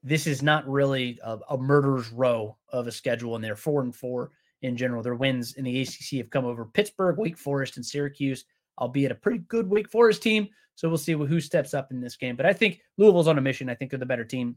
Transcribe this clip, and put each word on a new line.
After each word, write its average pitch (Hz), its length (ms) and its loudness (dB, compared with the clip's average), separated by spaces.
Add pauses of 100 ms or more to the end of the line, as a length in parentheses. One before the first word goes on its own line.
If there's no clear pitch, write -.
This 143 220 0
is 139 160 -2
not 151 260 2
really 135 560 0
a, 113 160 -8 (100)
a 143 80 -4
murderer's 135 540 4
row 117 460 0 (120)
of 123 180 -4
a 117 40 -8
schedule, 117 440 -4
and 113 80 -6
they're 110 120 -6
four 147 260 -2
and 123 140 -4
four 123 360 -8 (300)
in 123 160 -4
general. 120 260 -2
Their 123 120 -2
wins 127 400 -2
in 135 80 -8
the 127 180 -2
A 127 40 -2
C - 180 -14
C - 140 -6
have 120 120 -6
come 127 160 -2
over 120 200 -6
Pittsburgh, 185 520 0
Wake 170 200 -4
Forest, 139 400 -4
and 123 80 -10
Syracuse, 143 600 -4 (340)
albeit 131 320 0
a 113 40 -6
pretty 233 240 -2
good 220 300 -2
Wake 208 220 0
Forest 220 320 4
team. 214 240 2 (280)
So - 120 -2
we'll 165 100 2
see 160 160 0
wh-, 147 140 0
who 165 120 2
steps - 340 0
up 139 180 -6
in 127 100 -6
this 123 140 -10
game. 123 200 -6
But 131 100 0
I 196 80 6
think 196 280 0 (160)
Louisville's 185 300 8
on 156 100 6
a 135 40 2
mission. 131 280 -2
I 120 60 -4
think 131 160 -8
they're 135 80 -6
the 127 60 -6
better 120 200 -2
team. 120 320 -4